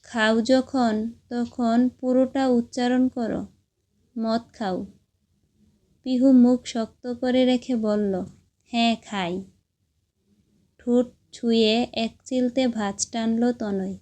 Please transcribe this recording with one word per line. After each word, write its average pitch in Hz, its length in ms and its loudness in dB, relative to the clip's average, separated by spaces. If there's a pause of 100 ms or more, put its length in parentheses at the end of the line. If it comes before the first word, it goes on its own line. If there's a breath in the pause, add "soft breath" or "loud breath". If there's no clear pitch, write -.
"খাও 226 400 0
যখন, 233 680 0 (180)
তখন 240 600 0 (100)
পুরোটা 254 480 0
উচ্চারণ 247 600 0
করো, 220 400 -6 (720)
'মদ 226 220 -2 (120)
খাও।'" 196 320 -6 (1160)
পিহু 262 280 4
মুখ 247 340 6
শক্ত 240 480 -10
করে 254 320 2
রেখে 254 300 0
বলল, 208 500 -2 (380)
"হ্যাঁ, 233 320 0 (100)
খাই।" 190 380 -6 (1400)
ঠোঁট 247 260 0 (260)
ছুঁয়ে 226 600 0
এক 226 320 -6
চিলতে 254 420 -2
ভাঁজ 208 440 -4
টানল 226 420 -2
তনয়। 196 480 -6